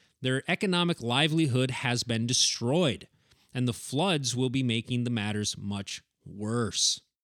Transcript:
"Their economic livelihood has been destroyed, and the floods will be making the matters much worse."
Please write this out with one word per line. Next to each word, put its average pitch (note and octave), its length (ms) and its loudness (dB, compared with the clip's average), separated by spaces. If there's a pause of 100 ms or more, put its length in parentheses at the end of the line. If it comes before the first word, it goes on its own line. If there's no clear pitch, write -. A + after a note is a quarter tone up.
(220)
"Their C3 280 -2
economic F3 500 2
livelihood C3 680 2
has B2 320 0
been A2+ 240 -2
destroyed, B2 840 0 (460)
and B2+ 140 0
the A#2 60 0
floods C#3+ 600 -2
will B2+ 140 2
be C3 140 0
making A#2+ 400 0
the A#2+ 80 -2
matters G#2 440 -2
much G2+ 460 -8 (240)
worse." G#2 760 -2 (220)